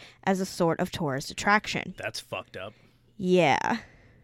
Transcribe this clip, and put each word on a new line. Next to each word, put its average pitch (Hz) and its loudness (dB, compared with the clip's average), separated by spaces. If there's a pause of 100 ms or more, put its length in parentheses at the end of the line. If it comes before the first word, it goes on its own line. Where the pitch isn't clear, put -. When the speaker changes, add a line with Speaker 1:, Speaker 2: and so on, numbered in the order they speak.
(240)
Speaker 1:
as 190 2
a 196 -4
sort - 0
of 180 -2
tourist 151 -4
attraction. - 0
Speaker 2:
That's 104 -8
fucked - -10
up. 95 -12 (420)
Speaker 1:
Yeah. 180 4 (460)